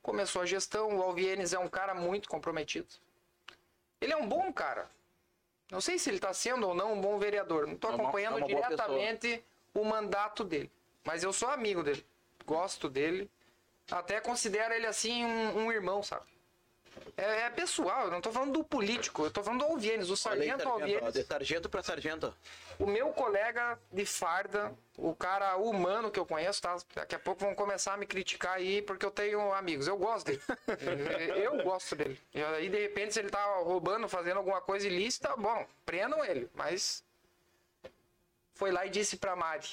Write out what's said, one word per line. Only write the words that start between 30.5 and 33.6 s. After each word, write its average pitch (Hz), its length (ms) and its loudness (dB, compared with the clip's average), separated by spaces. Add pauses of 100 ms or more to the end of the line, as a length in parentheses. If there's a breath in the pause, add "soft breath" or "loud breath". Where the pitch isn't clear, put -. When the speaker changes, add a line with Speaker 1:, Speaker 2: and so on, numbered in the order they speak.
Speaker 2:
<laughs> 156 480 -2
Speaker 1:
Eu, - 80 0
eu 233 280 2
gosto 185 320 0
dele. 139 240 -2 (140)
E 143 80 0
aí, 156 260 0
de 196 100 0
repente, 208 360 -2
se 226 60 0
ele 202 100 -2
tá 202 120 0 (180)